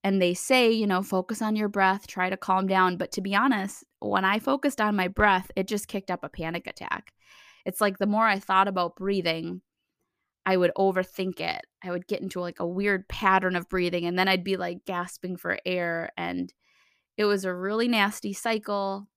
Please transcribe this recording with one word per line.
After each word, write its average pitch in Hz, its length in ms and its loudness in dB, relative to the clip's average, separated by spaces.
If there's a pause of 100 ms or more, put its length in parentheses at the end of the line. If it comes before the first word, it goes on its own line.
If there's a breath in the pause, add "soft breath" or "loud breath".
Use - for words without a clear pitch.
And 196 180 4
they 180 140 4
say, 254 340 4
you 220 160 2
know, 190 160 2
"Focus 190 400 -2
on 214 140 0
your 214 140 0
breath, 196 380 2
try 185 220 -2
to 190 80 -4
calm 190 300 0
down." 185 300 4
But - 160 -4
to 202 80 -4
be 196 140 -2
honest, 208 480 2 (160)
when 196 240 0
I 196 140 4
focused 269 420 0
on 214 160 2
my 185 120 0
breath, 196 480 2
it 190 120 0
just 208 200 -4
kicked 196 240 -6
up 175 120 -4
a 147 60 -10
panic 165 380 -6
attack. - 460 -8 (520 loud breath)
It's 185 160 -4
like 196 160 2
the 196 80 0
more 214 220 2
I 202 100 2
thought 196 300 2
about 180 300 -2
breathing, 180 640 -2 (840)
I 190 120 4
would 175 200 6
overthink 185 640 0
it. 170 220 -4 (220)
I 185 60 -10
would 180 160 -6
get - 160 -4
into, 185 180 -8
like, 175 200 -8
a 170 80 -4
weird 190 400 0
pattern 190 480 2
of 175 140 -4
breathing, 175 360 -2
and 175 140 -2
then 190 80 2
I'd 185 160 2
be, 190 140 -2
like, 180 280 -8
gasping 180 520 -8
for 175 280 -4
air, 170 520 -4
and 175 360 -6 (640)
it 214 80 0
was 202 200 0
a 180 100 -2
really 208 320 -2
nasty 208 460 0
cycle. 202 840 -4